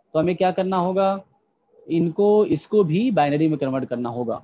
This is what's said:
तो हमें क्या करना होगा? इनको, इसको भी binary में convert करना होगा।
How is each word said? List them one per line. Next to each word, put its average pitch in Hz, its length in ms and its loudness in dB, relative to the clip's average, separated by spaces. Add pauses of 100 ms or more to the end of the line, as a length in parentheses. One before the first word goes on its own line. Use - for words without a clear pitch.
(140)
तो 156 40 -2
हमें 175 180 0
क्या 185 140 0
करना 190 260 -2
होगा? 190 460 0 (680)
इनको, 202 540 2
इसको 202 400 0
भी 196 260 0
binary 151 380 2
में 156 100 -2
convert 131 260 -2
करना 120 240 -6
होगा। 117 360 -6